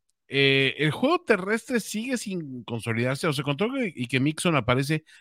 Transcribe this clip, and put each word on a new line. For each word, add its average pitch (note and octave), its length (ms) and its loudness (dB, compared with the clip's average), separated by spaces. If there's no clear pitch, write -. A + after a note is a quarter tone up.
eh, C3+ 500 4
el D3+ 140 2
juego F4 300 2
terrestre A3 580 0
sigue A#3+ 360 -4
sin D3+ 460 -8
consolidarse, A#2 640 -2
o D#3 60 2
sea, C#3 120 -4
con C#3+ 120 0
todo A3 180 -2
que, A#3+ 200 -2
y B2 120 -6
que C3 140 0
Mixon D#3 340 2
aparece C#3 500 2